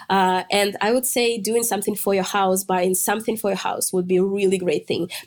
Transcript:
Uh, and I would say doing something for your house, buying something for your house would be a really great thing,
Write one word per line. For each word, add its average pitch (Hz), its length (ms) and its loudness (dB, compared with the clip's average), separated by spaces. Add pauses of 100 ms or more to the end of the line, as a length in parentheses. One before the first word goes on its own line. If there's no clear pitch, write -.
Uh, 185 400 2
and 202 300 0
I 208 140 2
would 254 120 0
say 233 320 0
doing 220 260 0
something 208 320 -2
for 196 200 0
your 185 80 2
house, 190 400 2
buying 185 320 0
something 220 400 -2
for 208 160 -2
your 190 60 -2
house - 340 -4
would 180 160 -2
be 185 100 2
a 180 60 4
really 196 340 2
great 175 300 -2
thing, 175 240 -2 (160)